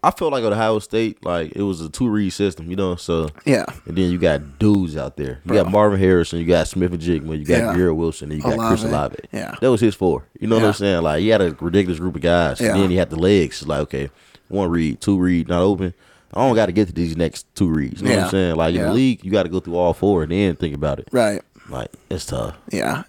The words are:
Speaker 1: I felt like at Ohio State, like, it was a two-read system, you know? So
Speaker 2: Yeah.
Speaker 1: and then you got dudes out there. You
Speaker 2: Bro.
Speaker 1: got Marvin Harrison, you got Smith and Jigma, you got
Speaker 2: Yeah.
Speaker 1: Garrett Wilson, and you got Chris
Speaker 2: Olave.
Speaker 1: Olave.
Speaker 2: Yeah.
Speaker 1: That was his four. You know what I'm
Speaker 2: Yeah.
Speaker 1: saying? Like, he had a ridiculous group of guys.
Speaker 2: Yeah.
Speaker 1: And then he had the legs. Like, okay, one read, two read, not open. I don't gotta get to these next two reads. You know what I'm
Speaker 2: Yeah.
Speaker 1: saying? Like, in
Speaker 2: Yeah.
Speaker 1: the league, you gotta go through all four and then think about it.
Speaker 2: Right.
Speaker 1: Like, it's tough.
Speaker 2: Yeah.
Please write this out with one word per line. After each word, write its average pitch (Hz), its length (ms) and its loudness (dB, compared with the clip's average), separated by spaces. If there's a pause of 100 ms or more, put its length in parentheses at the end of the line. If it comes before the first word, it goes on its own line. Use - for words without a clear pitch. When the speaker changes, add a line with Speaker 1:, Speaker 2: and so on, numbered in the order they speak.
Speaker 1:
I 165 100 2
felt 160 200 -2
like 127 120 -2
at 107 80 2
Ohio 110 260 0
State, 110 480 -4
like, 85 280 -4
it 92 80 -8
was 92 200 -2
a 78 80 -10
two-read 107 420 0
system, 87 380 -4
you 92 60 -4
know? 92 200 -2
So 82 320 -2 (160)
Speaker 2:
Yeah. 131 220 2 (200)
Speaker 1:
and 85 120 -4
then 92 120 2
you 90 80 -2
got 73 400 0
dudes 98 380 2
out 69 220 -8
there. 65 260 -8
You 87 40 -10
Speaker 2:
Bro. 95 160 4
Speaker 1:
got 87 60 -2
Marvin 104 300 4
Harrison, 87 380 4
you 82 80 -4
got 82 220 4
Smith 90 240 -2
and 82 100 -6
Jigma, 80 360 -2
you 76 60 -8
got 85 140 2
Speaker 2:
Yeah. 78 180 -2
Speaker 1:
Garrett 87 200 2
Wilson, 80 360 -4
and 76 100 -6
you - 80 -2
got - 60 -2 (120)
Chris 113 140 0
Speaker 2:
Olave. - 100 -2
Speaker 1:
Olave. 73 240 -2 (140)
Speaker 2:
Yeah. - 300 -10
Speaker 1:
That 127 100 4
was 113 120 2
his 107 120 2
four. 82 300 0 (160)
You - 80 -6
know 113 80 2
what 113 60 4
I'm 107 60 4
Speaker 2:
Yeah. 101 40 2
Speaker 1:
saying? 98 300 0
Like, 78 180 0
he 104 80 0
had 104 140 4
a 82 180 0
ridiculous 87 400 0
group 90 160 -4
of 73 60 -8
guys. 87 400 2
Speaker 2:
Yeah. 107 100 2
Speaker 1:
And 98 120 2
then 92 60 0
he 90 60 2
had 90 140 0
the 80 80 -6
legs. 87 480 2
Like, 73 140 -2
okay, 69 300 -6 (380)
one 92 220 -2
read, 82 320 -2
two 98 160 2
read, 90 300 2
not 87 120 0
open. 92 320 0 (400)
I 123 140 0
don't 123 80 2
gotta 104 180 2
get 101 160 2
to 82 60 -12
these 82 200 -2
next 82 400 -4
two 92 140 2
reads. 78 320 -2
You 98 80 0
know 120 60 4
what 101 60 4
I'm 92 60 0
Speaker 2:
Yeah. 90 40 -4
Speaker 1:
saying? 90 260 2
Like, 82 180 2
in 87 60 0
Speaker 2:
Yeah. 85 60 0
Speaker 1:
the - 80 0
league, 127 280 2
you 92 100 -8
gotta 92 180 2
go 90 100 -2
through 85 160 -6
all 87 160 2
four 95 300 2
and 76 100 -4
then 92 240 2
think 78 180 -4
about 71 240 -4
it. - 140 -16
Speaker 2:
Right. 107 300 0 (260)
Speaker 1:
Like, - 220 -10 (200)
it's - 140 -8
tough. 62 300 -6 (160)
Speaker 2:
Yeah. - 380 -4